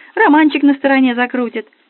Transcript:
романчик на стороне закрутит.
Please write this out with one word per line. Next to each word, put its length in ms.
романчик 480
на 140
стороне 400
закрутит. 520